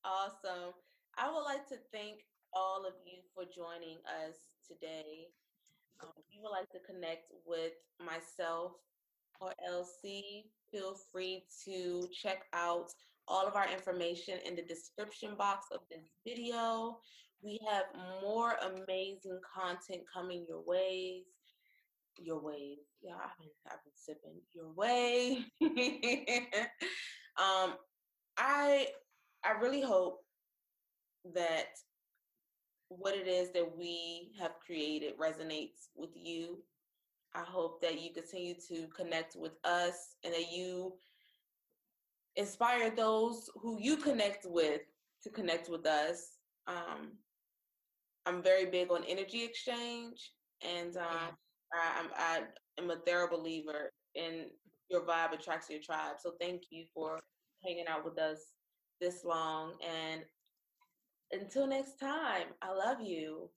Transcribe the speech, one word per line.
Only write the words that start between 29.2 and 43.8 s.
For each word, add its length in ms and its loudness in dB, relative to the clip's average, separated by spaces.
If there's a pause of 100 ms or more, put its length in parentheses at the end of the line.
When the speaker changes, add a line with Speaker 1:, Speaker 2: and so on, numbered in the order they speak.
Speaker 1:
I 60 6 (100)
really 200 4
hope 400 6 (1120)
that 320 4 (1200)
what 240 0
it 140 0
is 240 4
that 260 2
we 540 -6 (100)
have 120 0 (120)
created 540 0
resonates 760 0
with 200 -8
you. 420 -4 (800)
I 80 -4
hope 400 0
that 180 2
you 100 -8
continue 440 -6 (140)
to 180 -4
connect 480 -4
with 160 -6 (120)
us 600 2
and 100 -4
that 180 -2
you 420 -4 (1400)
inspire 540 4
those 600 2 (100)
who 180 -4
you 180 4